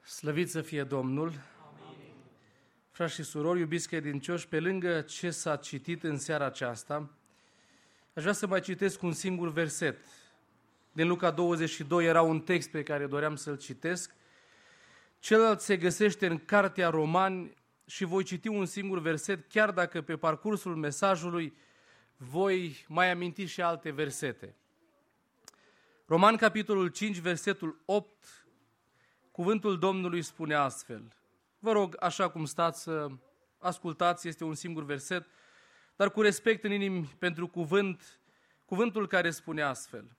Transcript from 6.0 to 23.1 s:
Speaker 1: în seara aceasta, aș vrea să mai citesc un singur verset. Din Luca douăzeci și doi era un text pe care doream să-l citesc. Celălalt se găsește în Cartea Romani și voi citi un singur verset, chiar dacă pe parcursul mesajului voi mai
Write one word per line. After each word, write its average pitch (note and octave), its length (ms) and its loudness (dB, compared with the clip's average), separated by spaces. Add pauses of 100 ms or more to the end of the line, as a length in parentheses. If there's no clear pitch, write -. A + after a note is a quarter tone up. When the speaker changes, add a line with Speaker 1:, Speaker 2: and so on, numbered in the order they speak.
Speaker 1:
în D3+ 160 -2
seara C#3+ 260 -2
aceasta, C3+ 680 -6 (1040)
aș D#3+ 80 -6
vrea F#3+ 100 2
să G3+ 140 -2
mai F#3 140 2
citesc F#3+ 420 -2
un F3 100 0
singur F3 400 -2
verset. D#3 520 -2 (880)
Din E3 160 2
Luca F3 220 2
douăzeci E3 400 0
și - 140 -8
doi E3 220 4
era E3 160 8
un D#3+ 180 4
text D#3+ 300 0
pe D3+ 120 -4
care C#3+ 240 -4
doream D3 300 -2
să-l C#3+ 220 -8
citesc. E3 560 -6 (1040)
Celălalt A3 420 6
se G3+ 160 2
găsește F3+ 500 2
în E3 180 -2
Cartea F#3+ 440 4
Romani E3+ 680 2 (320)
și - 180 -6
voi F#3 200 0
citi F#3 240 -6
un G3+ 180 0
singur F#3+ 320 -4
verset, D#3+ 500 -2
chiar G#3+ 220 4
dacă F3 320 0
pe D#3+ 140 -6
parcursul E3+ 600 -2
mesajului E3 800 0 (600)
voi E3+ 720 -2
mai F3 220 4